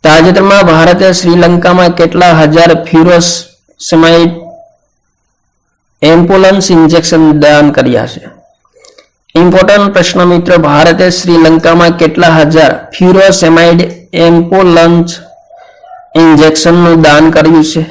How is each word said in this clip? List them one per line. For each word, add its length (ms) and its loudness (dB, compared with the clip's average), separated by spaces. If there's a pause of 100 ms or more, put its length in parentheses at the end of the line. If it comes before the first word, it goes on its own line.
તાજેતરમાં 580 2
ભારતે 520 0
શ્રીલંકામાં 760 0
કેટલા 420 0
હજાર 520 0
ફ્યુરોસેમાઇડ 1500 -2 (1700)
એમ્બ્યુલન્સ 720 0
ઇન્જેક્શન 680 0
દાન 320 2
કર્યા 360 -4
છે? 200 -18 (1080)
ઇમ્પોર્ટન્ટ 580 0
પ્રશ્ન 300 -2
મિત્રો, 340 0
ભારતે 520 0
શ્રીલંકામાં 880 0
કેટલા 300 -2
હજાર 720 -2
ફ્યુરોસેમાઇડ 960 0 (200)
એમ્બ્યુલન્સ 1040 0 (960)
ઇન્જેક્શનનું 840 2
દાન 300 2
કર્યું 320 0
છે? 280 -6